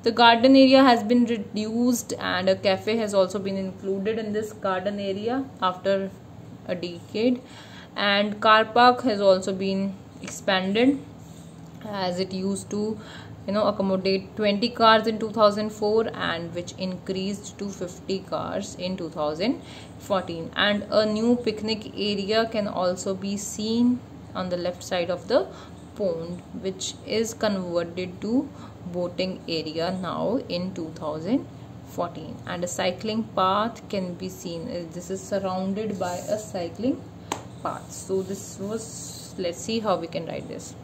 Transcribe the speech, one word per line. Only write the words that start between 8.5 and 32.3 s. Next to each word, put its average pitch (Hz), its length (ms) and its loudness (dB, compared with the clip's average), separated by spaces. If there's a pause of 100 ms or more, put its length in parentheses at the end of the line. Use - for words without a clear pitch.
park 247 380 6
has 208 180 2
also 190 320 6
been 190 400 0 (260)
expanded, 202 800 2 (840)
as 185 340 -2
it 190 100 -2
used 190 400 -4
to, 214 300 -2 (460)
you 196 80 -2
know, 208 120 2
accommodate 190 720 0
twenty 208 320 2
cars 220 380 6
in 220 120 0
two 220 120 -4
thousand 214 400 4
four 214 440 2
and 170 400 -4
which 175 180 -6
increased 190 840 -4
to 202 120 -6
fifty 190 480 -6
cars 175 560 -4
in 185 240 -4
two 170 100 -6
thousand 160 540 -2 (360)
fourteen. 170 580 -2
And 208 340 2
a 214 160 4
new 220 300 4
picnic 214 500 -2 (100)
area 208 560 0
can 208 160 -2
also 185 460 0
be 196 240 -4
seen 233 600 2 (360)
on 185 160 -4
the 175 80 -2
left 175 260 -4
side 180 260 -2
of 175 160 -4
the 302 200 4 (500)
pond, 175 460 -2 (180)
which 190 320 -6 (140)
is 220 260 0
converted 180 880 -2
to 247 260 0 (460)
boating 175 560 -4
area 165 540 -2
now 165 360 0 (120)
in 180 240 -4
two 160 160 -8
thousand 160 560 -4 (400)
fourteen. 165 500 -6 (100)